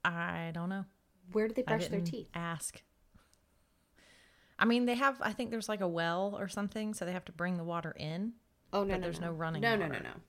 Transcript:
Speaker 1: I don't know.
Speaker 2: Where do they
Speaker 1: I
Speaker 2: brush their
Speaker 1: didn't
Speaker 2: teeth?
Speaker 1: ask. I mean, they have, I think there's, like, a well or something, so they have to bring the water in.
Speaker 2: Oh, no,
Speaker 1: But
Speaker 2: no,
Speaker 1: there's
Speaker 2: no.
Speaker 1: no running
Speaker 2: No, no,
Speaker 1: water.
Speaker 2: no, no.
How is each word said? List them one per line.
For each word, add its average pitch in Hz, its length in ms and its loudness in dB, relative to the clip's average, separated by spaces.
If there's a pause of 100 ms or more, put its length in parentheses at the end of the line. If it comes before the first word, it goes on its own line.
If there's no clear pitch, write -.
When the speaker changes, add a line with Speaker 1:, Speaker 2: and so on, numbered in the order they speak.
Speaker 1:
I 170 500 0
don't 170 160 -4
know. 190 160 -4 (460)
Speaker 2:
Where 220 160 2
do 220 60 -2
they 254 140 0
Speaker 1:
I 220 100 4
Speaker 2:
brush - 100 0
their 196 120 0
Speaker 1:
didn't 170 120 0
Speaker 2:
teeth? - 220 -6
Speaker 1:
ask. 170 480 -6 (1800)
I 202 60 6
mean, 240 200 6
they 240 100 4
have, 269 260 4
I 220 120 2
think 233 180 -4
there's, 220 180 -4
like, 202 120 0
a 185 60 2
well 170 500 2
or 196 100 -2
something, 214 460 -4
so 190 120 -4
they 175 80 -2
have 180 120 -4
to - 60 -12
bring 175 260 0
the 165 60 -2
water 165 340 -2
in. 180 360 -2 (400)
Speaker 2:
Oh, 202 100 4
no, 196 100 2
Speaker 1:
But 185 80 2
Speaker 2:
no, - 20 -2
Speaker 1:
there's 170 160 -2
Speaker 2:
no. 170 80 -2
Speaker 1:
no 170 60 -2
running 160 280 -2
Speaker 2:
No, 233 140 6
no, 180 120 2
Speaker 1:
water. 117 160 -2
Speaker 2:
no, 58 60 -8
no. - 60 -10 (140)